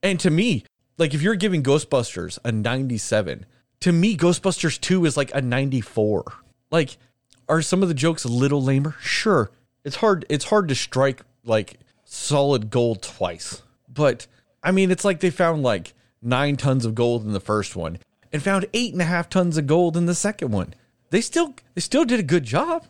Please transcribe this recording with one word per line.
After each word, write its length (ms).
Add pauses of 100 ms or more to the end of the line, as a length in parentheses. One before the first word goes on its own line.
And 180
to 80
me, 360 (340)
like, 160
if 80
you're 120
giving 280
Ghostbusters 840
a 80
ninety-seven, 960 (340)
to 100
me, 260
Ghostbusters 640
Two 260
is, 100
like, 180
a 60
ninety-four. 840 (460)
Like, 280 (500)
are 140
some 200
of 60
the 60
jokes 300
a 40
little 340
lamer? 380
Sure. 500 (320)
It's 140
hard, 320
it's 160
hard 240
to 60
strike, 480 (200)
like, 380 (240)
solid 680
gold 320
twice. 600 (260)
But, 380 (360)
I 100
mean, 180
it's 140
like 160
they 100
found, 320
like, 320 (280)
nine 340
tons 280
of 100
gold 300
in 80
the 80
first 340
one 240 (320)
and 120
found 320
eight 180
and 100
a 40
half 220
tons 280
of 100
gold 300
in 100
the 80
second 380
one. 220 (360)
They 100
still, 340 (200)
they 60
still 240
did 140
a 60
good 200
job. 460